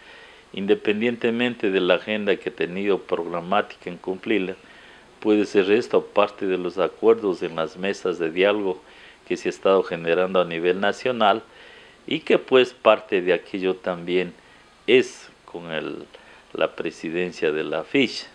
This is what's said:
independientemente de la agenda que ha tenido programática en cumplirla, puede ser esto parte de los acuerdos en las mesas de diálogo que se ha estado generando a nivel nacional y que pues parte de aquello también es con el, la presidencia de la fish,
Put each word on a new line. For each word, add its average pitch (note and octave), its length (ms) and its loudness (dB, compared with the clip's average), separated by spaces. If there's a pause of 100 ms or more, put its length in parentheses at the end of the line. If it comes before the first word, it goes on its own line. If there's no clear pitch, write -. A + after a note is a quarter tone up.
(520)
independientemente A2+ 1160 0
de F#2+ 80 2
la F2+ 160 4
agenda G2+ 400 -2
que - 140 -6
ha - 40 -4
tenido F#2 460 -2
programática F2 880 -4
en F2+ 80 -10
cumplirla, F#2+ 600 -4 (640)
puede G#2+ 260 2
ser G2 240 2
esto G#2+ 340 2
parte - 400 -2
de F#2 140 0
los F2+ 180 -6
acuerdos G2 680 2
en E2 100 -6
las E2 220 -4
mesas F#2 420 -4
de E2 140 -2
diálogo G2 500 0 (460)
que F2+ 80 0
se - 120 -6
ha - 20 2
estado F#2+ 340 4
generando F2+ 560 0
a F2 40 2
nivel E2+ 360 0
nacional G#2+ 640 0 (600)
y D#3 140 -4
que G#3 200 2
pues B2+ 360 4
parte G#2+ 480 2
de F2+ 100 2
aquello F#2 440 -2
también F2+ 580 -4 (540)
es - 400 2 (160)
con E2+ 260 -14
el, D2+ 340 -8 (480)
la E2 220 -2
presidencia E2+ 800 -6
de D#2 100 -4
la D2+ 220 -6
fish, - 500 -2